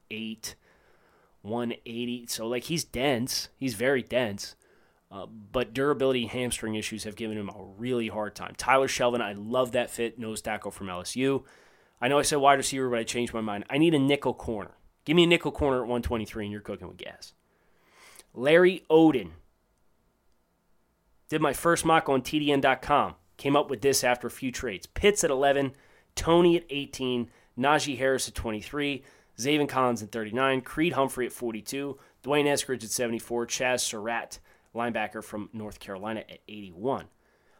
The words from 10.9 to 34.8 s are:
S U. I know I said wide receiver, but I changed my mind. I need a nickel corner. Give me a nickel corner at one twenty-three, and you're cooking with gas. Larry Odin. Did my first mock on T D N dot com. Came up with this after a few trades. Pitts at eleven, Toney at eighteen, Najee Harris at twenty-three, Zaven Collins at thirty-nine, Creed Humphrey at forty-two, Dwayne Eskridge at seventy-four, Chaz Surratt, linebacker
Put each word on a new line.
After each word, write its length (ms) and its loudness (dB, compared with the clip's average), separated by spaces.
S 140 -10
U. 300 0
I 60 0
know 100 4
I 60 4
said 160 0
wide 180 8
receiver, 320 -2
but 100 0
I 40 -2
changed 300 -4
my 80 -4
mind. 280 -6
I 80 -2
need 160 6
a 60 4
nickel 340 2
corner. 380 -8
Give 100 0
me 80 8
a 40 6
nickel 240 4
corner 300 2
at 60 -4
one 160 0
twenty-three, 420 -4
and 60 -6
you're 100 -10
cooking 260 -10
with 100 -16
gas. 360 -18
Larry 560 6
Odin. 400 6
Did 120 0
my 120 2
first 300 2
mock 240 4
on 140 2
T 160 -4
D 140 2
N 100 4
dot 220 2
com. 320 2
Came 180 0
up 160 2
with 100 -6
this 220 2
after 240 2
a 40 -6
few 200 -8
trades. 340 -8
Pitts 380 2
at 80 2
eleven, 420 2
Toney 440 6
at 120 -4
eighteen, 600 -4
Najee 400 2
Harris 300 0
at 80 -16
twenty-three, 680 -6
Zaven 280 2
Collins 360 0
at 80 -14
thirty-nine, 500 -2
Creed 320 -2
Humphrey 320 0
at 80 -8
forty-two, 640 -8
Dwayne 240 2
Eskridge 380 0
at 80 -10
seventy-four, 560 -2
Chaz 320 -2
Surratt, 580 -6
linebacker 480 -4